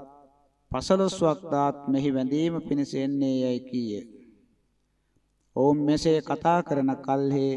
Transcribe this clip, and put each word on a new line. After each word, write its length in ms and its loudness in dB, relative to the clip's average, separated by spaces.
පසළොස්වක් 760 0
දාත් 380 0
මෙහි 260 0
වැඳීම 500 0
පිණිස 340 -4
එන්නේ 420 0
යැයි 240 0
කීය. 420 -6
ඔවුන් 220 4
මෙසේ 420 2
කතා 400 0
කරන 360 0
කල්හි 600 0